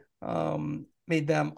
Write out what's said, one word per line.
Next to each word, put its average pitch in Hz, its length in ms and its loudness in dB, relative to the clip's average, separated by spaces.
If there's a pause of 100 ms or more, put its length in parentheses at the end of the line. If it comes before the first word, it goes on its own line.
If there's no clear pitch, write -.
(200)
um, 151 680 -2 (200)
made 160 200 2
them 151 320 2